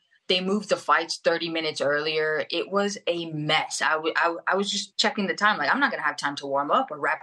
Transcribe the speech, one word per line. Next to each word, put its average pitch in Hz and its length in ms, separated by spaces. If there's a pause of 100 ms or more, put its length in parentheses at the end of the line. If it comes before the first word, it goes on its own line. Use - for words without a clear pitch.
(300)
They 185 100
moved 196 300
the 175 80
fights 160 400
thirty 170 320
minutes 160 320
earlier. 156 680
It - 220
was 202 260 (100)
a 170 180
mess. 151 560
I, 147 120
w-, 156 220
I, 151 80
w-, 170 240
I 175 80
was 202 160
just - 260
checking 202 300
the 165 60
time. 202 240
Like, 147 120
"I'm 202 100
not 269 120
gonna 156 120
have 151 140
time 143 200
to 143 100
warm 139 240
up 240 200
or 151 60
wrap 143 260